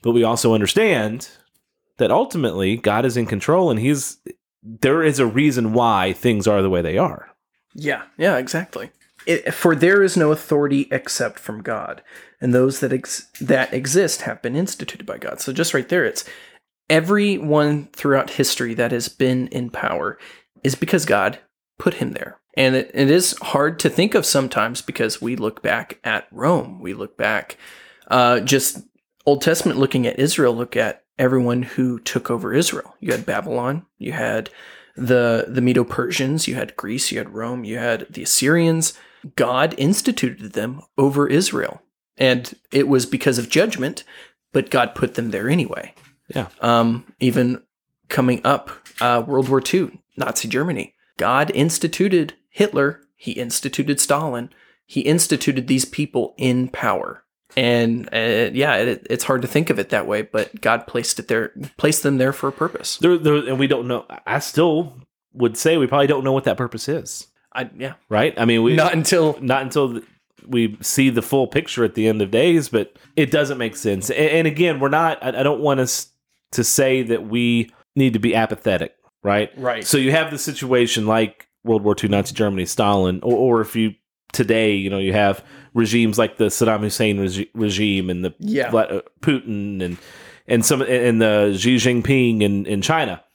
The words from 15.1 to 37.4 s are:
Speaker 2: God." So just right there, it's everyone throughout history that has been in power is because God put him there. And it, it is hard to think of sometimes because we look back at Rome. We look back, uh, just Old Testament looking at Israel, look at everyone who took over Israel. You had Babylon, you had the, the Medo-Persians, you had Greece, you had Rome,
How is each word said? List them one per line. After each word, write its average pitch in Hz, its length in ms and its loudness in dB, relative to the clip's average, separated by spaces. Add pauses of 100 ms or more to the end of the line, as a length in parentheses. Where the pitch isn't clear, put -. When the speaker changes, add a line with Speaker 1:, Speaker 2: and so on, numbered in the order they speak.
Speaker 2:
God." - 200 -10
So 131 140 -6
just 160 220 -2
right 127 120 -2
there, 175 180 2
it's - 200 -4 (640)
everyone 156 1040 2
throughout 135 380 0
history 120 420 -2
that 117 180 0
has 120 180 -4
been 127 400 0
in 123 200 -6
power - 480 -4 (460)
is 135 120 0
because - 300 -2
God 101 340 0 (400)
put - 160 0
him - 160 -4
there. - 280 -12 (160)
And 131 200 4
it, - 180 -2
it 135 160 4
is 180 320 4
hard 151 380 -2
to 151 100 2
think 196 240 0
of 208 120 2
sometimes 123 560 -2
because 113 400 -6
we 120 140 -4
look 110 260 -6
back 113 420 -4
at 110 280 -4
Rome. 131 500 -2
We 90 120 -8
look 101 220 -12
back, - 420 -4 (520)
uh, 123 320 4
just 131 380 0 (460)
Old 143 160 4
Testament 160 380 0
looking 131 260 2
at 117 140 -4
Israel, 135 340 2
look 120 220 -6
at 113 280 -2 (140)
everyone 127 460 2
who 123 360 -2
took - 300 -6
over 110 240 -4
Israel. - 460 -2
You - 140 -2
had 113 120 -4
Babylon, 127 600 -4 (140)
you - 120 -8
had 113 380 -4 (480)
the, 120 500 2
the 127 140 -2
Medo-Persians, 131 840 0
you 123 80 -6
had 110 200 -8
Greece, 113 360 -6
you 113 80 -6
had 104 140 -10
Rome, 117 300 -8